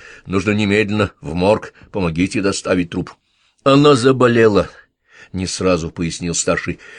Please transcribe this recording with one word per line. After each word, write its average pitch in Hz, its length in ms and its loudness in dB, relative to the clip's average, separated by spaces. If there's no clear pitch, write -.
Нужно 95 260 -2
немедленно 104 680 0
в 71 140 -10
морг. 92 400 0
Помогите 90 500 -2
доставить 92 500 -2
труп». 90 240 -8
«Она 143 300 6
заболела», — 117 760 4
не 92 140 -6
сразу 87 440 -2
пояснил 85 440 -6
старший. 85 460 -4